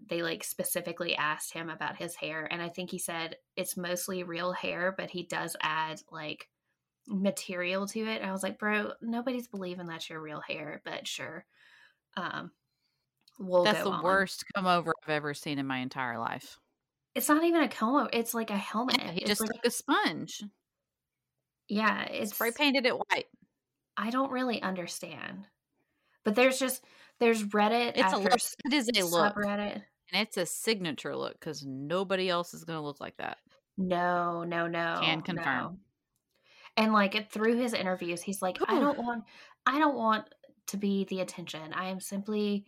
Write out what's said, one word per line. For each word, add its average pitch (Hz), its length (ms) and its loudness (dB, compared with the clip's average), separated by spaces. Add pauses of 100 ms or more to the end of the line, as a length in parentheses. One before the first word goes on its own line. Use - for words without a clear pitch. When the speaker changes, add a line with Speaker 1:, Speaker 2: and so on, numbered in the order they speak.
Speaker 1:
they, 170 120 0
like, 170 220 -2
specifically 175 720 -4
asked 151 380 -2
him 165 160 -6
about 156 280 -6
his 170 180 -8
hair. 156 340 -6
And 175 120 -4
I 170 80 -6
think 180 220 -8
he 180 80 -6
said 165 380 -6 (180)
it's 180 220 -4
mostly 180 460 -2
real 175 280 -2
hair, 180 460 -2
but 185 140 -6
he 175 120 -6
does 165 380 -4
add, 156 400 -2 (100)
like, 156 380 -10 (580)
material 190 800 -2
to 220 200 -4
it. 220 140 -2
And 196 80 -4
I - 20 -4
was 190 120 -4
like, 202 140 -4
"Bro, 208 440 0
nobody's 240 480 -2
believing 180 380 -6
that's 165 220 -8
your 160 120 -10
real 151 180 -8
hair, 151 460 -8
but 165 200 -8
sure." 156 400 -8 (680)
Um, 180 360 -6 (840)
we'll 180 280 4
Speaker 2:
That's 175 180 4
Speaker 1:
go 202 60 2
Speaker 2:
the 190 80 0
Speaker 1:
on. 165 80 -4
Speaker 2:
worst 190 400 2 (100)
come 196 100 0
over 170 280 4 (100)
I've 156 60 -14
ever 147 240 0
seen 143 260 -4
in 135 80 -2
my 131 120 -2
entire 127 380 -4
life. - 400 -6 (560)
Speaker 1:
It's 240 140 -2
not 302 160 6
even 339 180 6
a 262 60 4
comb 226 300 2
over. 247 160 2
It's 233 200 0
like 226 180 -2
a 202 60 -2
helmet. 233 420 0
Speaker 2:
Yeah, - 120 -6
he 170 80 -2
Speaker 1:
It's 220 120 -4
Speaker 2:
just 208 100 2
Speaker 1:
like 220 100 -2
Speaker 2:
took - 140 -6
a 240 60 6
sponge. 277 720 0 (1200)
Speaker 1:
Yeah, 208 380 2 (180)
Speaker 2:
Spray 220 260 -2
Speaker 1:
it's 233 80 -8
Speaker 2:
painted 277 280 4
it 214 120 4
white. - 300 0 (680)
Speaker 1:
I 208 120 -2
don't 262 220 0
really 254 300 -2
understand. 185 840 -6 (800)
But 208 120 2
there's 254 220 6
just, 254 280 0 (340)
there's 226 240 6
Reddit 214 520 4
Speaker 2:
It's - 40 0
a 190 60 6
Speaker 1:
after 196 260 4
Speaker 2:
look. 240 100 6 (240)
It 262 80 2
is 254 220 4
a 202 100 6
look. 170 300 4
Speaker 1:
subreddit. 208 480 -2 (280)
Speaker 2:
And 190 160 4
it's - 100 -6
a 180 80 2
signature 160 680 -2
look 135 240 -4
'cause 147 260 -8
nobody 180 640 0
else 175 240 0
is 160 120 -14
gonna 165 180 -4
look 143 160 -6
like - 180 -10
that. - 220 -6 (380)
Speaker 1:
No, 175 640 2
no, 170 240 0
no, 170 340 -2
Speaker 2:
Can 160 200 2
confirm. 170 240 -4 (180)
Speaker 1:
no. 175 160 -8 (960)
And, 220 180 4
like, 208 380 4
through 226 260 4
his 240 160 0
interviews, 180 500 -2
he's 196 180 -4
like, 185 160 0 (100)
"I - 80 4
Speaker 2:
Whew. 311 40 6
Speaker 1:
don't 285 180 4
want, 233 280 -4 (400)
I 262 140 4
don't 302 160 6
want 220 380 2 (340)
to 202 100 -6
be 196 280 2
the 190 160 -2
attention. 160 520 -8
I 185 160 -2
am 185 100 -6
simply 202 680 -2